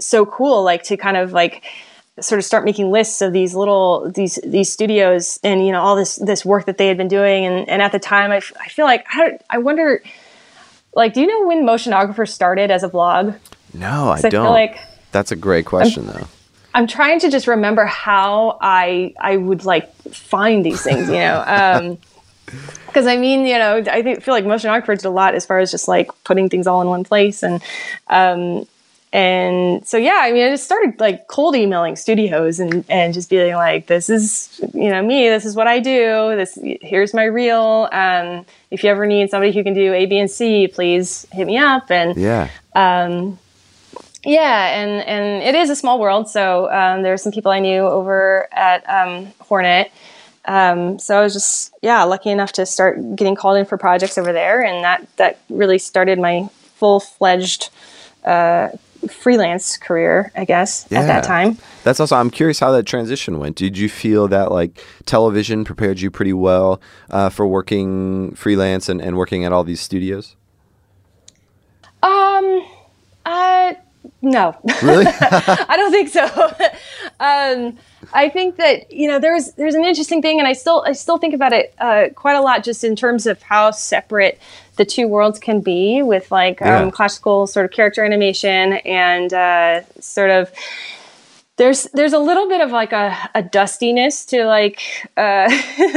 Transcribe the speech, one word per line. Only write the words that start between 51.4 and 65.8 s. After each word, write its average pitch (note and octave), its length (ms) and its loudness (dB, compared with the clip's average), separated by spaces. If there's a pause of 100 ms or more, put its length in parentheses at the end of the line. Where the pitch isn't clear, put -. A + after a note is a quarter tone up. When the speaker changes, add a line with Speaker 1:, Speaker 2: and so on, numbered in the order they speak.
Speaker 1:
yeah, A3+ 220 2
lucky F#3 260 -2
enough G3+ 240 -2
to F#3 120 -2
start F#3 520 -2
getting G3 180 0
called G3 220 2
in G3 80 0
for G3+ 120 -6
projects F#3 400 0
over F3 140 -2
there. F3+ 320 0
And F3+ 220 -4
that, F3+ 200 0 (120)
that - 220 0 (100)
really F#3+ 300 2
started F#3 380 0
my F3 300 -2 (280)
full-fledged, F#3+ 960 0 (540)
uh, F3 460 0 (400)
freelance G3+ 680 0
career, E3+ 580 0
I G3 100 -8
guess, F3+ 460 -2
at C#3+ 160 0
that - 0 -
Speaker 2:
Yeah. - 140 2
Speaker 1:
time. F#3+ 360 0 (260)
Speaker 2:
That's - 160 0
also, D3+ 160 2
I'm B2 140 2
curious D#3 300 0
how C3 140 2
that A#2+ 120 2
transition A#2 540 -6
went. D2 160 -8
Did G2 200 -4
you G#2 140 -2
feel G#2 380 0
that, F#2+ 240 2
like, F2 280 -2 (280)
television A2 580 0
prepared G2 340 -4